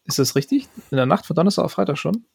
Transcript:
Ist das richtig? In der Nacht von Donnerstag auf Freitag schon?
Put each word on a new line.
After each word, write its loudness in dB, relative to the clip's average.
Ist -4
das 0
richtig? 0
In -2
der 2
Nacht 0
von -6
Donnerstag 2
auf -6
Freitag -2
schon? -4